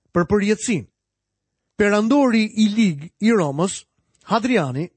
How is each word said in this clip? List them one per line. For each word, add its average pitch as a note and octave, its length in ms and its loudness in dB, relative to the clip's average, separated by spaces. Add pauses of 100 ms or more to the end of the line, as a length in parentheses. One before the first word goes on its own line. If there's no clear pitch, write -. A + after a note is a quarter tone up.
(120)
për E3+ 180 0
përjetësinë? G3+ 580 -2 (880)
Perandori A3 720 2 (100)
i G#3+ 160 2
lig F3 380 -2 (100)
i A3 160 2
Romës, D#3+ 480 -2 (400)
Hadriani, F3+ 720 -2